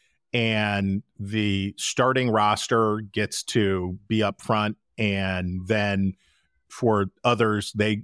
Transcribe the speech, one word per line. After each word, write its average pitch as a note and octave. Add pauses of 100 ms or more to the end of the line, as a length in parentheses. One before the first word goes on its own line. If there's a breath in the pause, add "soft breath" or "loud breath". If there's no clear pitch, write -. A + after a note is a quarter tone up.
(320)
And G#2 (160)
the G2+
starting B2+
roster G#2+ (100)
gets -
to F#2+ (120)
be A2
up G2+
front, G#2+ (220)
and F#2+
then G2+ (540)
for G#2+ (160)
others, G#2+
they, G#2+